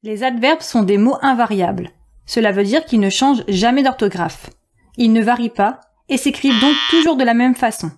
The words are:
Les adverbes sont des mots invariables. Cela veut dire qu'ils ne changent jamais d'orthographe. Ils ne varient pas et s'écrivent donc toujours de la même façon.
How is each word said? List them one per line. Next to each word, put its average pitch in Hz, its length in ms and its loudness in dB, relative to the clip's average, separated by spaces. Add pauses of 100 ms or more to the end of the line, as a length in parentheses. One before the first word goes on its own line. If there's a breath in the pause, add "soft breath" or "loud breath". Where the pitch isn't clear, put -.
Les 214 200 -8
adverbes 262 380 0
sont 226 220 -2
des 202 160 2
mots 240 220 2
invariables. 202 680 -2 (380)
Cela 214 260 0
veut 202 100 0
dire 277 220 0
qu'ils 226 160 2
ne 196 80 2
changent 262 400 0
jamais 233 320 2
d'orthographe. 202 680 -4 (440)
Ils 233 160 2
ne 226 120 2
varient 240 260 0
pas 214 320 -2 (260)
et 269 100 -2
s'écrivent 269 440 0
donc 285 140 4 (160)
toujours 320 260 2
de 262 80 0
la 233 80 0
même 247 220 2
façon. 214 420 -4